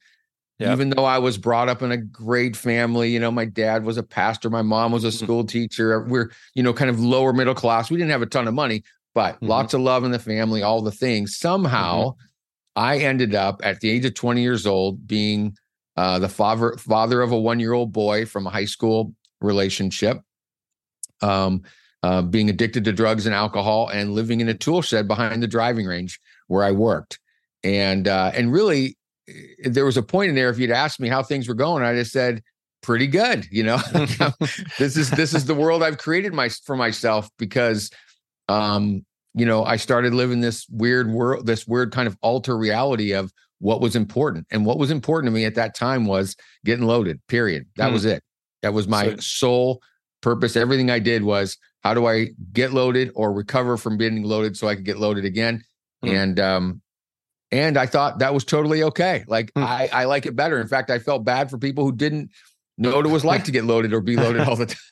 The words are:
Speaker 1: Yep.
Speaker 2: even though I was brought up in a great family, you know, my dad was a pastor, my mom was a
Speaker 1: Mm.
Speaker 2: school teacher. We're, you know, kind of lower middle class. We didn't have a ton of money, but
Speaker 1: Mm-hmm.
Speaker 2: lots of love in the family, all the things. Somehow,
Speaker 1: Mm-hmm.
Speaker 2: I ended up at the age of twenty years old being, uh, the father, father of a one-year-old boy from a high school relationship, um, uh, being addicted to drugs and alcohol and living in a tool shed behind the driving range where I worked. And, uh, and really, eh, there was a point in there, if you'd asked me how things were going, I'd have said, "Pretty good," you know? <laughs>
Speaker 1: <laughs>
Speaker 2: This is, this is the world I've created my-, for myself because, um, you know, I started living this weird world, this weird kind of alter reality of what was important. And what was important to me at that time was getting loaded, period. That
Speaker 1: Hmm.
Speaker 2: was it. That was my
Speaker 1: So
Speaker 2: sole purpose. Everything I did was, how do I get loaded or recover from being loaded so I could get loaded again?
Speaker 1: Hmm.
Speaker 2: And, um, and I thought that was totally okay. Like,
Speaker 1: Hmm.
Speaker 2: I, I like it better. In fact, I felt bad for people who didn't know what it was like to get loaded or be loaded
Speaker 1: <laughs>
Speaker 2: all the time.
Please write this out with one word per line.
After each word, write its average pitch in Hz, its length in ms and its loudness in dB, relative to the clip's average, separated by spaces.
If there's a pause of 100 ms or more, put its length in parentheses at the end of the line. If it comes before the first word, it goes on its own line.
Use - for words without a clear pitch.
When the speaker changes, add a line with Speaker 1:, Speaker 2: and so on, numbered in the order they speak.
(600)
Speaker 1:
Yep. 117 120 0
Speaker 2:
even 135 180 0
though 135 160 2
I 131 140 2
was 123 180 0
brought 117 320 0
up 123 140 -2
in 123 80 -2
a 120 60 -2
great 117 580 -2
family, 117 560 0
you 117 80 0
know, 117 100 0
my 117 160 -2
dad 110 380 0
was 113 140 -4
a 117 40 -6
pastor, 113 480 -2
my 113 140 0
mom 113 280 2
was 113 120 0
a 117 60 0
Speaker 1:
Mm. 110 40 -4 (100)
Speaker 2:
school 117 220 0
teacher. 110 580 -2
We're, 120 280 -2 (240)
you 127 80 0
know, 123 100 4
kind 135 160 2
of 117 100 0
lower 127 320 4
middle 127 220 2
class. 117 380 0
We 170 60 0
didn't 165 120 0
have 127 140 0
a - 20 -4
ton 117 220 -2
of 113 80 -2
money, 117 260 -2 (320)
but 98 220 0
Speaker 1:
Mm-hmm. 113 140 -8
Speaker 2:
lots 117 260 0
of 127 60 2
love 127 220 2
in 127 60 0
the 120 80 0
family, 110 460 -2
all 110 180 2
the 107 100 -2
things. 107 460 -2
Somehow, 127 760 0
Speaker 1:
Mm-hmm. - 80 -20 (540)
Speaker 2:
I 123 220 0
ended 131 380 0
up 98 280 0
at 98 180 -2
the 110 100 0
age 123 140 0
of 127 100 -2
twenty 120 260 0
years 120 240 0
old 98 420 0
being, 107 480 -2 (400)
uh, 90 220 0
the 92 120 0
father, 113 500 0
father 117 420 2
of 120 100 0
a 117 80 2
one-year-old 117 520 0
boy 107 340 0
from 98 220 -6
a - 20 -6
high 104 160 -4
school 110 480 -2 (280)
relationship, 98 800 0 (1000)
um, 95 420 0 (400)
uh, 92 180 2
being 104 280 2
addicted 113 360 0
to 113 80 0
drugs 110 320 2
and 110 100 0
alcohol 107 540 0
and 101 240 -4
living 113 280 0
in 113 80 0
a 110 40 2
tool 165 280 0
shed 107 260 0
behind 113 340 -2
the 117 60 -2
driving 113 380 0
range 90 340 -8 (280)
where 95 160 2
I 101 80 4
worked. 98 480 0 (440)
And, 98 440 0
uh, 95 280 2
and 120 160 0
really, 151 460 2 (300)
eh, - 60 -20 (320)
there 131 200 2
was 131 120 2
a 117 60 0
point 190 260 0
in 143 60 0
there, 127 140 4
if 117 100 -2
you'd 123 120 0
asked 143 280 0
me 120 100 -2
how 131 140 0
things 135 240 -4
were 120 80 -4
going, 147 280 0
I'd 120 140 0
have 120 100 -2
said, 123 360 -2 (400)
"Pretty 123 240 2
good," 190 440 2
you 110 120 0
know? 113 220 2
<laughs> - 60 -10
Speaker 1:
<laughs> 151 840 -2
Speaker 2:
This 139 180 0
is, 147 160 0
this 151 220 2
is 147 120 0
the 151 100 0
world 165 280 2
I've 156 140 -2
created 180 360 -2
my-, 127 160 0
for - 280 -8
myself 110 520 0 (100)
because, 113 500 0 (580)
um, 104 560 0 (300)
you 117 120 0
know, 110 200 2
I 113 100 0
started 120 380 2
living 123 280 0
this 117 280 -4
weird 120 420 0
world, 123 360 -2
this 113 200 -2
weird 120 240 0
kind 123 160 -2
of 95 140 -6
alter 120 360 0
reality 110 560 0
of 95 180 -4 (280)
what 107 220 0
was 120 140 0
important. 113 560 -2
And 107 140 0
what 120 120 0
was 143 140 0
important 147 400 0
to 110 40 0
me 110 100 0
at 110 100 -2
that 113 200 -2
time 123 300 0
was 95 300 0 (280)
getting 117 220 2
loaded, 110 420 2
period. 101 380 0 (120)
That 110 100 0
Speaker 1:
Hmm. 120 60 0
Speaker 2:
was 107 120 0
it. - 180 0 (380)
That 104 120 0
was 104 140 0
my 104 280 0
Speaker 1:
So - 40 -14
Speaker 2:
sole 123 640 0 (400)
purpose. 117 340 2
Everything 127 360 2
I 117 80 2
did 110 240 0
was, 101 340 0 (260)
how 104 120 2
do 117 120 4
I 110 220 2 (240)
get 127 200 2
loaded 127 420 2
or 104 180 0
recover 120 440 0
from 110 200 -4
being 110 260 0
loaded 107 340 -2
so 110 100 -2
I 104 80 0
could 98 100 -10
get 101 140 -4
loaded 104 260 0
again? 113 380 -2 (400)
Speaker 1:
Hmm. 92 60 -2
Speaker 2:
And, 95 300 0
um, 92 420 0 (680)
and 143 260 2
I 127 100 2
thought 143 320 0
that 135 140 2
was 139 120 0
totally 156 380 2
okay. 165 440 0
Like, 110 280 -2
Speaker 1:
Hmm. 143 80 0
Speaker 2:
I, 127 280 0
I 127 140 2
like 139 200 0
it 147 100 -6
better. 143 260 0
In 107 60 -4
fact, 131 240 -2
I 120 80 0
felt 123 260 -2
bad 127 240 0
for 131 80 -10
people 139 260 -2
who 135 120 0
didn't 147 340 -2 (480)
know 123 180 2
what 147 100 4
it 156 40 4
was 156 160 2
like 180 200 4
to 147 60 -4
get 117 140 0
loaded 113 280 2
or 110 80 2
be 117 140 0
loaded 120 260 2
Speaker 1:
<laughs> 143 60 2
Speaker 2:
all 120 80 2
the 117 120 -2
time. - 100 -10 (140)